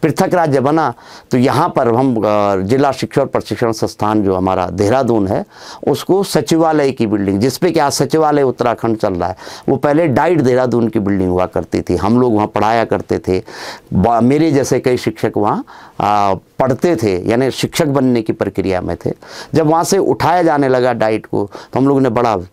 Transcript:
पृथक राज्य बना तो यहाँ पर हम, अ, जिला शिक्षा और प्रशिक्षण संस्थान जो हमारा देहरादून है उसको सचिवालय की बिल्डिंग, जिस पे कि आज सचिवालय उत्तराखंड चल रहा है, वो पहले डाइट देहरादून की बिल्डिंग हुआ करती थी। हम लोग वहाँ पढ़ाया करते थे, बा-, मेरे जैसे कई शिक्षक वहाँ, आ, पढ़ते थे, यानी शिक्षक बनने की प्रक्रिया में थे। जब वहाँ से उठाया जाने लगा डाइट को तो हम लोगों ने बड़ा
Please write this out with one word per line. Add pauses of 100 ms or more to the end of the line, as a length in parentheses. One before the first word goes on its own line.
पृथक
राज्य
बना (360)
तो
यहाँ
पर
हम,
अ,
जिला
शिक्षा
और
प्रशिक्षण
संस्थान
जो
हमारा
देहरादून
है (440)
उसको
सचिवालय
की
बिल्डिंग,
जिस
पे
कि
आज
सचिवालय
उत्तराखंड
चल
रहा
है, (320)
वो
पहले
डाइट
देहरादून
की
बिल्डिंग
हुआ
करती
थी।
हम
लोग
वहाँ
पढ़ाया
करते
थे, (500)
बा-,
मेरे
जैसे
कई
शिक्षक
वहाँ, (360)
आ,
पढ़ते
थे,
यानी
शिक्षक
बनने
की
प्रक्रिया
में (100)
थे। (440)
जब
वहाँ
से
उठाया
जाने
लगा
डाइट
को (220)
तो
हम
लोगों
ने
बड़ा (140)